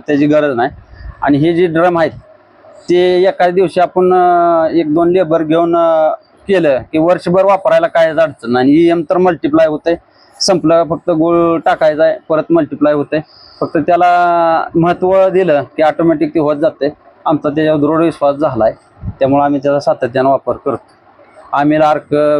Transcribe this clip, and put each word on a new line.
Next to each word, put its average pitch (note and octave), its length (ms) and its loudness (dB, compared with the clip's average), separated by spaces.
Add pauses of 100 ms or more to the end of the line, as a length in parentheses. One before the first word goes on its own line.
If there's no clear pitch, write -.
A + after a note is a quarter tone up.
त्याची D3 200 0
गरज D3 300 0
नाही. B2+ 140 -2 (520)
आणि C#3 160 0
हे E3 160 0
जे F3 120 2
ड्रम E3+ 320 0
आहेत D#3 120 -4 (800)
ते F3+ 380 2
एकाच F3+ 260 0
दिवशी F3+ 260 0
आपण, F3+ 320 0
अं, E4 580 2
एक D#3 240 -2
दोन E3+ 160 0
लेबर E3 320 0
घेऊन, E3+ 340 0
अं, D#3+ 360 0 (360)
केलं E3 300 0
की C3+ 200 -6
वर्षभर F3 460 0
वापरायला E3+ 420 2
काहीच D#3+ 320 0
अडचण C#3+ 340 -2
नाही. B2+ 200 2
आणि E3 120 4
ईएम E3+ 260 2
तर F#3+ 60 0
मल्टिप्लाय E3 500 0
होते, D#3 300 -4 (440)
संपलं E3 500 0
फक्त E3 200 -4
गुळ E3+ 480 0
टाकायचा D#3 460 0
आहे, D#3+ 140 0 (100)
परत D#3 220 0
मल्टिप्लाय D3+ 440 0
होते. D3 260 -4 (400)
फक्त D#3+ 180 -4
त्याला F3 380 2 (580)
महत्त्व F3+ 540 0
दिलं F3 340 2 (140)
की D#3 60 0
ऑटोमॅटिक D#3 520 0
ते E3 60 0
होत D3+ 160 0
जाते. D3 500 -4 (180)
आमचा D#3 240 -2
त्याच्यावर D#3 320 0
दृढ D3+ 220 0
विश्वास C#3+ 340 -2
झाला A2+ 280 -2
आहे, A#2+ 100 0 (440)
त्यामुळे C#3 260 0
आम्ही C#3+ 180 -2
त्याचा C#3+ 180 0
सातत्यानं C3+ 500 -2
वापर B2 260 -2
करतो. - 300 -8 (680)
आमिल D3+ 300 0
आर्क, D3+ 320 0 (240)